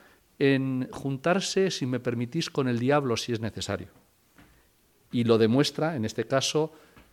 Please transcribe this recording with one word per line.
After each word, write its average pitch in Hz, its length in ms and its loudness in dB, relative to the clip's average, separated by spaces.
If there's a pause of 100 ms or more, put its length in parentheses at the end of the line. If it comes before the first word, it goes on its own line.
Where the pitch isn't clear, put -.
(380)
en 131 540 2
juntarse, 180 800 0
si - 140 -4
me 123 140 -2
permitís, 120 500 -4
con 135 180 -2
el 123 100 0
diablo 127 400 2
si - 140 -6
es 113 80 -2
necesario. 98 480 -6 (1200)
Y 120 120 0
lo 113 140 6
demuestra, 139 580 2
en 113 80 -4
este 110 220 -4
caso, 151 480 0 (380)